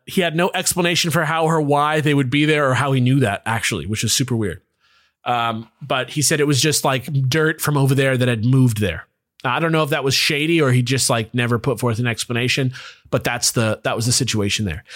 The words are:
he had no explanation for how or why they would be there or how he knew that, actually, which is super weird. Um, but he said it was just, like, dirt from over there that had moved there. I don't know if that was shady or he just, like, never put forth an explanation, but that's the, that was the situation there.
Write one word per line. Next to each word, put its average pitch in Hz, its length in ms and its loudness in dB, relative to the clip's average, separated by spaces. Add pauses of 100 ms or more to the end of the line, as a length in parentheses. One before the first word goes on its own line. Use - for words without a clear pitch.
he - 160 -2
had 165 120 0
no 175 200 0
explanation 175 560 0
for 156 160 0
how 160 180 0
or 160 160 2
why 147 400 2
they 147 140 2
would 139 160 2
be 143 160 2
there 147 240 2
or 127 40 2
how 139 180 0
he 135 80 2
knew 127 200 4
that, 101 240 0
actually, 107 400 -2
which 104 200 -4
is 110 80 0
super 127 220 -2
weird. 104 280 -4 (640)
Um, 117 420 -2 (140)
but 131 260 -4
he 151 140 -4
said 151 180 0
it 147 60 2
was 143 160 2
just, 156 200 0
like, 131 220 0 (240)
dirt 160 320 0
from 147 160 0
over 139 180 4
there 135 220 2
that 123 100 2
had 117 200 0
moved 127 340 4
there. 87 260 -4 (360)
I 127 160 -2
don't 160 140 0
know 160 100 2
if 143 80 0
that 147 140 -2
was 135 100 0
shady 156 460 0
or 139 100 4
he 127 120 4
just, 123 260 0
like, 117 260 -2
never 120 240 0
put 120 220 -2
forth 117 180 -2
an 123 80 -2
explanation, 123 680 -2 (380)
but 123 140 -2
that's 120 280 -2
the, 110 320 0
that 127 120 -2
was 113 80 -2
the 120 80 0
situation 107 540 -2
there. 82 180 -6 (120)